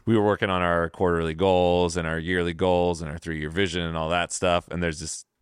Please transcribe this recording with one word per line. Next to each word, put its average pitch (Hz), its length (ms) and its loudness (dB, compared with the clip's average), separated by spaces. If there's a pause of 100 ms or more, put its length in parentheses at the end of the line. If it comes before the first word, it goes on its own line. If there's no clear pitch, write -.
We 113 100 4
were 104 80 2
working 104 240 0
on 90 140 0
our 85 260 0
quarterly 82 460 0
goals 90 600 4
and 82 120 -2
our 80 100 -2
yearly 87 380 -2
goals 87 480 2
and 76 80 -8
our 82 80 -10
three-year 78 320 -6
vision 87 320 -2
and 82 120 -4
all 80 140 -2
that 87 240 0
stuff, 87 380 0
and 87 100 -4
there's 80 180 -2
this - 260 -10 (160)